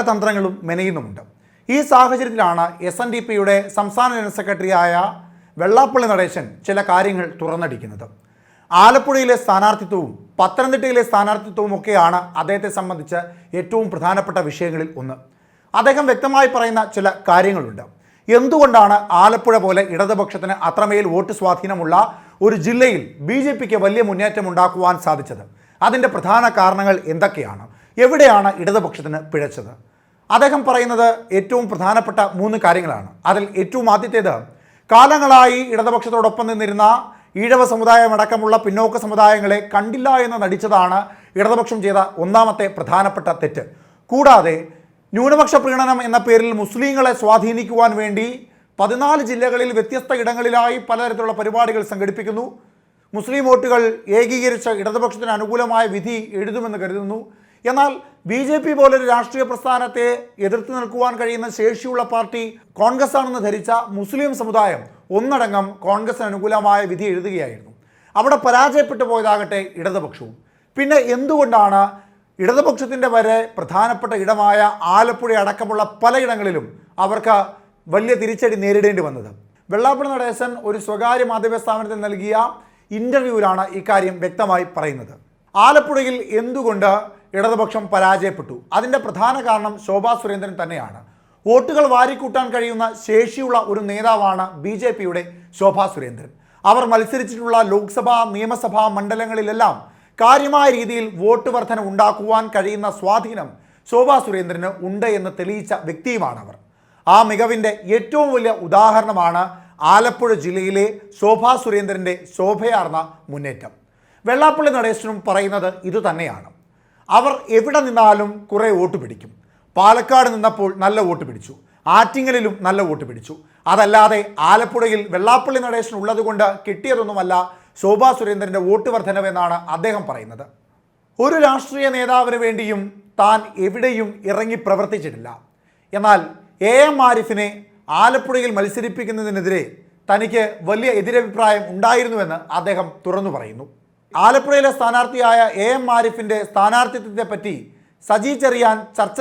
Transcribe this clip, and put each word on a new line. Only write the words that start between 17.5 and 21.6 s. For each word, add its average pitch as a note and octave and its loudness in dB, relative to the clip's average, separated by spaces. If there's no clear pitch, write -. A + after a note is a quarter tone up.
എന്തുകൊണ്ടാണ് A#3+ 6
ആലപ്പുഴ A3+ 4
പോലെ F#3+ 2
ഇടതുപക്ഷത്തിന് G3 -2
അത്രമേൽ G#3 0
വോട്ട് F#3+ -2
സ്വാധീനമുള്ള F3 -2